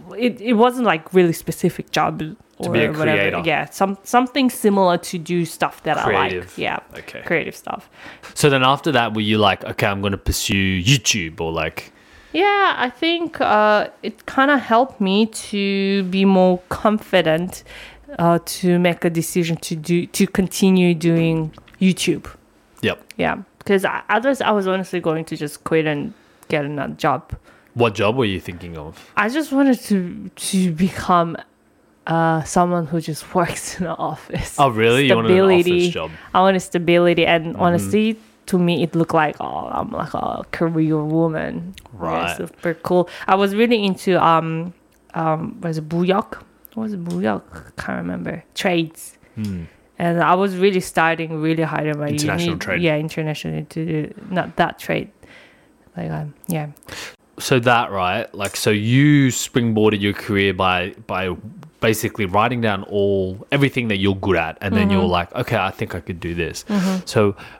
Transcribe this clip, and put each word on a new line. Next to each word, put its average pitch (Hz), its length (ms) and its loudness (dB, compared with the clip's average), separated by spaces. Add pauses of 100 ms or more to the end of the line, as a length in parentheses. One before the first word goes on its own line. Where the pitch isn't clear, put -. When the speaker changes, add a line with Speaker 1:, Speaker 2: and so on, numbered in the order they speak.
(180)
Speaker 1:
it, 226 240 -2
it 233 120 0
wasn't, 240 340 4
like, 160 260 0
really 180 200 6
specific - 580 -4
job 160 300 0
Speaker 2:
To 160 140 -8 (220)
Speaker 1:
or 175 140 -4
Speaker 2:
be - 140 2
a - 60 0
Speaker 1:
whatever. 156 120 -4 (160)
Speaker 2:
creator. 190 260 0
Speaker 1:
Yeah, 151 240 0
some, 196 320 -2
something 254 480 2
similar 196 480 4
to 175 220 -8
do 170 260 -2
stuff - 380 -4
that 156 160 0
I - 60 0
like. - 260 0
Speaker 2:
Creative. 87 260 -8
Speaker 1:
Yeah, 82 220 -4 (180)
Speaker 2:
Okay. - 260 -16
Speaker 1:
creative - 320 -4
stuff. - 320 -12 (460)
Speaker 2:
So - 160 2
then 135 140 2
after 139 300 2
that, 117 200 2
were 110 80 -2
you 107 160 2
like, 98 260 4
"Okay, - 220 -4
I'm 98 160 0
gonna 98 160 0
pursue 95 640 -2
YouTube," 101 580 0
or, 82 120 -4
like? 80 400 -6 (420)
Speaker 1:
Yeah, 392 460 2
I 247 100 -2
think, 330 500 -4
uh, 214 500 2 (120)
it - 240 -12
kinda 277 320 2
helped 240 420 0
me 202 280 2
to 196 800 -2
be 190 200 2
more 185 440 4
confident, 180 920 0 (540)
uh, 170 220 4 (180)
to 175 220 2
make 175 260 0
a 175 60 2
decision 165 460 -2
to - 180 -8
do, 170 320 -2
to - 180 0
continue 185 680 2
doing 165 560 0 (280)
YouTube. 185 460 2 (560)
Speaker 2:
Yep. 202 220 -2 (140)
Speaker 1:
Yeah, 165 200 0 (280)
'cause 196 200 2
I, - 240 -4
otherwise 240 320 2
I - 100 0
was 202 160 0
honestly 185 320 -2
going 160 260 -2
to 160 120 -10
just 151 260 -8
quit 160 220 2
and 143 280 -4 (360)
get 147 160 -2
another 143 280 -6
job. 147 380 -2 (420)
Speaker 2:
What 117 220 2
job 107 220 2
were 127 80 2
you 95 140 -2
thinking 85 380 -12
of? 78 380 -16
Speaker 1:
I 208 140 0
just 285 240 -4
wanted 269 280 4
to, 185 540 -4
to 185 380 0
become, 170 640 0 (680)
uh, 165 360 2
someone 175 440 0
who 170 120 -2
just 156 360 -8
<laughs> - 0 -
works - 440 -4
in 190 60 -4
an 165 120 -6
office. - 600 -6
Speaker 2:
Oh, 143 100 6
really? 117 380 4
You 127 80 6
wanted - 160 4
an 185 80 6
office 190 240 6
Speaker 1:
Stability. 175 280 2
Speaker 2:
job? 165 200 -6 (220)
Speaker 1:
I 185 80 4
wanted 190 180 4
stability, 175 680 4
and 165 280 2
Speaker 2:
Mm-hmm. - 80 -4
Speaker 1:
honestly, 196 560 2 (300)
to 185 120 0
me, 175 240 2
it 165 120 -2
looked 165 180 0
like, 156 260 2
oh, - 320 -8
I'm, - 200 -4
like, - 220 -6
a - 380 -4
career 160 520 0
woman. 165 720 -2 (180)
Yeah, - 60 -14
Speaker 2:
Right. 165 380 -2
Speaker 1:
super 170 360 -6
cool. 175 340 0 (200)
I 190 80 4
was 196 200 2
really 226 300 2
into, 185 360 2
um, 160 520 2 (400)
um, 160 480 -2
what 170 80 -4
is 160 80 -4
it, 156 100 -8
buyok? 180 520 0 (340)
What 220 100 -8
was 214 100 -6
it, 180 120 -8
buyok? 175 720 -6
Can't - 220 -8
remember. 175 440 -8 (120)
Trades. 170 640 -4 (180)
Speaker 2:
Hmm. 98 280 -6 (360)
Speaker 1:
And 170 220 0
I 160 120 4
was 185 240 0
really 185 240 2
studying 165 600 -2
really 160 220 0
hard 151 220 -4
in 151 140 -4
my 147 80 -4
Speaker 2:
International 151 480 -2
Speaker 1:
uni. - 40 -6
Speaker 2:
trade. 180 220 -2
Speaker 1:
Yeah, 156 160 2
international, 156 720 -6
to, 160 420 -4 (180)
not 170 280 -4
that 170 220 -2
trade. - 320 -6 (840)
Like, 170 140 -8
um, 156 240 -8 (140)
yeah. 156 200 -6 (720)
Speaker 2:
So 131 200 2
that, 120 320 2
right? 98 420 -2
Like, 98 220 -6
so - 160 -2
you 135 580 4
springboarded 107 720 0
your 101 120 0
career 98 400 0
by, 92 380 0 (160)
by 92 280 -4 (460)
basically 110 440 -2
writing 113 360 0
down 101 220 -2
all, 98 680 -2
everything 139 380 0
that 101 80 0
you're 98 180 2
good 98 220 0
at, 80 240 -2
and 98 140 -2
then 104 160 2
you're 95 100 2
Speaker 1:
Mm-hmm. 90 100 0
Speaker 2:
like, 90 240 -2
"Okay, 120 220 -2
I 95 140 -2
think - 240 -8
I 90 40 -6
could 87 200 -10
do 85 160 -6
this." 80 300 -6
Speaker 1:
Mm-hmm. 190 400 -2
Speaker 2:
So 104 300 2 (240)